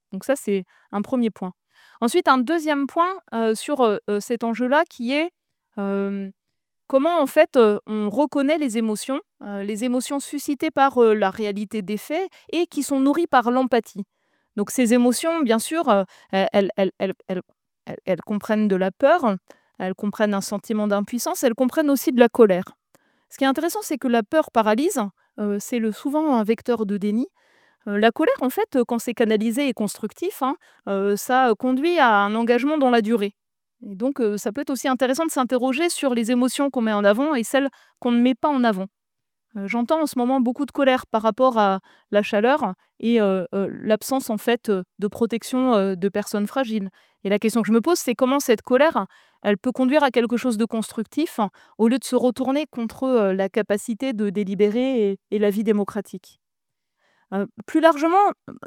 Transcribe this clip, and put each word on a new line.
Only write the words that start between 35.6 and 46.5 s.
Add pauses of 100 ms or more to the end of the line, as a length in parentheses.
sur
les
émotions
qu'on
met
en
avant
et
celles (280)
qu'on
ne
met
pas
en
avant. (720)
Euh,
j'entends
en
ce
moment
beaucoup
de
colère
par
rapport
à (320)
la
chaleur (240)
et,
euh, (100)
euh, (140)
l'absence,
en
fait,
euh, (160)
de
protection,
euh,
de
personnes
fragiles. (320)